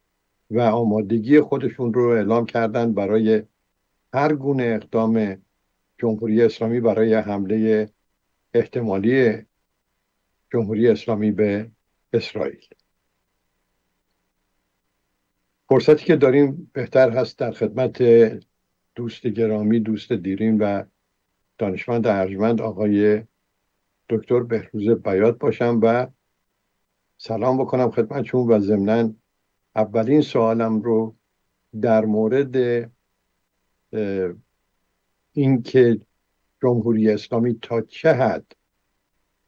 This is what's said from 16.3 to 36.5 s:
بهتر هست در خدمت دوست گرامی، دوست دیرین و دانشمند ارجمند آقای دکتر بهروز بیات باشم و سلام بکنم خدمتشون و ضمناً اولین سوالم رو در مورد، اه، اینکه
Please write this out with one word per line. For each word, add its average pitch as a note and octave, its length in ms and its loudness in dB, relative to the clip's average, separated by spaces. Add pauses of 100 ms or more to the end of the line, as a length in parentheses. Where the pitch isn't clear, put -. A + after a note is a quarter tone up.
بهتر C3 360 2
هست A#2+ 300 -4
در A#2+ 120 -4
خدمت A2+ 520 -4 (920)
دوست A#2+ 320 -10
گرامی، G#2+ 520 0
دوست A2 340 -6
دیرین G#2 440 -2
و G2+ 260 -2 (760)
دانشمند A2+ 500 -4
ارجمند G2 540 -2
آقای G#2 640 0 (840)
دکتر A#2+ 340 -2
بهروز A2 460 -6
بیات A2+ 480 0
باشم A#2+ 460 -2
و A#2+ 240 0 (1120)
سلام A#2+ 400 -2
بکنم B2+ 340 0
خدمتشون B2 560 -2
و A2 120 4
ضمناً G#2+ 540 0 (640)
اولین A2+ 460 2
سوالم A2+ 600 0
رو A2+ 340 -2 (640)
در A2 240 2
مورد، B2 520 0 (1400)
اه، G2 400 -4 (1000)
اینکه B2+ 680 2 (600)